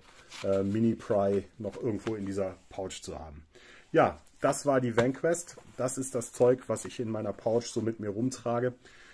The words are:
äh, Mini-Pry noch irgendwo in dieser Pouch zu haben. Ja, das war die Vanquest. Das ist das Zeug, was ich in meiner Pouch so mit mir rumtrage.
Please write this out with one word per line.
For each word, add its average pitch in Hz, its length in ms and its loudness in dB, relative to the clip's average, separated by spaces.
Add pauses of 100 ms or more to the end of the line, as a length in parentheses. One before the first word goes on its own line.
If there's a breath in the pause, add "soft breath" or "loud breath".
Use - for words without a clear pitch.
(440 loud breath)
äh, 98 200 2
Mini-Pry 101 800 2 (140)
noch 104 240 -8
irgendwo 110 340 -2
in 101 100 -6
dieser 95 300 -4 (140)
Pouch 95 320 -8
zu 80 160 -10
haben. 76 260 -14 (480 loud breath)
Ja, 135 300 4 (200)
das 139 240 0
war 135 160 4
die 120 140 0
Vanquest. 135 640 0 (200)
Das 127 200 -2
ist 131 180 -4
das 117 160 -4
Zeug, 127 360 4
was 110 180 -2
ich - 140 -10
in 113 100 -4
meiner 107 240 -4
Pouch 113 320 0
so - 160 -4
mit 113 180 -2
mir 104 100 -4
rumtrage. 120 640 -2 (400 loud breath)